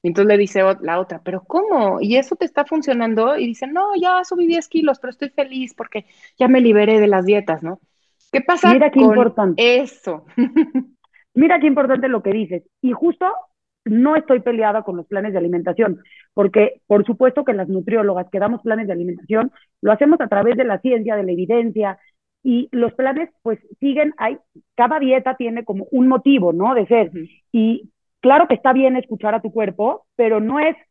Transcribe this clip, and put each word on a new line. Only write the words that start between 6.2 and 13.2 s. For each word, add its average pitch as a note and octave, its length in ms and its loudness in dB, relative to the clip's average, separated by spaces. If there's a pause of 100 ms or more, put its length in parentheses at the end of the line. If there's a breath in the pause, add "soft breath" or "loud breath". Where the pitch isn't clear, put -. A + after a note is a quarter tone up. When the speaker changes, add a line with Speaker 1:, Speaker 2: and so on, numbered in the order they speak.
Speaker 1:
ya B3 100 2
me B3+ 120 6
liberé G#3+ 400 6
de G#3 80 4
las F#3+ 160 2
dietas", G3 380 0
¿no? E3+ 180 -10 (520)
¿Qué C4+ 80 0
pasa E4 340 2
Speaker 2:
Mira C#4+ 160 4
qué C4+ 100 2
Speaker 1:
con - 0 -
Speaker 2:
importante. A3 560 4
Speaker 1:
eso? A#3+ 680 -2 (120)
<laughs> C4 600 -2 (380 soft breath)
Speaker 2:
Mira E4 260 4
qué D4+ 60 2
importante C4+ 420 0
lo A#3 140 -4
que G3 100 -2
dices. F3+ 300 -6 (180)
Y B3 120 -2
justo E4+ 340 -4 (580)